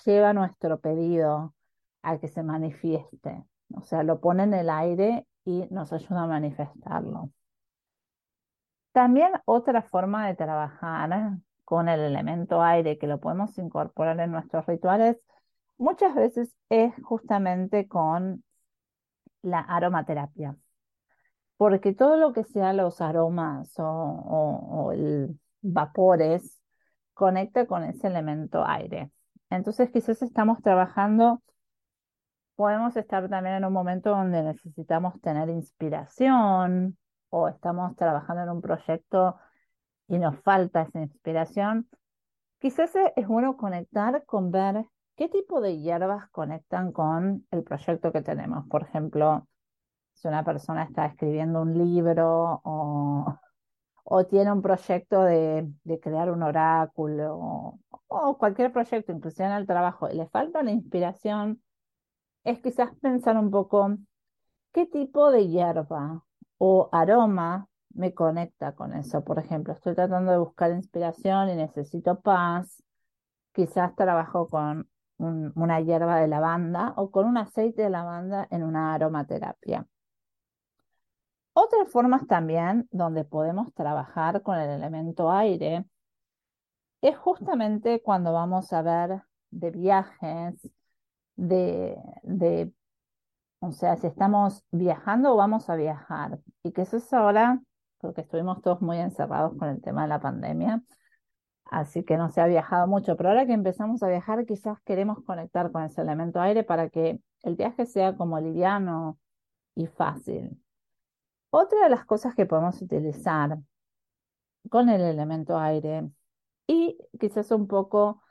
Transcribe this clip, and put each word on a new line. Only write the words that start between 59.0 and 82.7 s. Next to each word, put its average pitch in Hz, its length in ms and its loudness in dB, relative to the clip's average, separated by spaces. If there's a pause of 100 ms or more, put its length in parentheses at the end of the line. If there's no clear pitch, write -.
inclusive 165 340 -6
en 202 80 -2
el 202 120 -4
trabajo, 180 440 -2
y - 60 -6
le 165 120 -6
falta 311 340 -2
la 220 100 -2
inspiración, 208 920 -4 (800)
es 240 180 -4
quizás 247 300 -2 (100)
pensar 247 360 2
un 214 140 2
poco 202 460 2 (760)
qué 339 140 2
tipo 294 440 4
de 220 180 6
hierba 165 760 -2 (340)
o 190 340 6
aroma 185 760 4 (220)
me 180 240 -4
conecta 165 600 -2
con - 200 -10
eso. 147 300 -6
Por 156 140 -4
ejemplo, 156 340 -6
estoy 170 220 -6
tratando 185 380 0
de 175 60 4
buscar 170 320 0
inspiración 185 800 -2
y 175 60 -2
necesito 160 640 -4
paz, 180 600 0 (720)
quizás 180 440 0
trabajo 170 520 0
con 151 400 -4 (300)
un, 160 360 -6
una 165 260 0
hierba 165 400 2
de 156 80 4
lavanda 170 680 -2
o 196 140 -4
con 196 160 2
un 247 100 2
aceite 220 460 -2
de 202 80 0
lavanda 175 600 -6
en 170 120 -4
una 160 320 -2
aromaterapia. 156 920 -4 (1700)
Otras 415 380 4
formas 247 360 2
también 170 640 0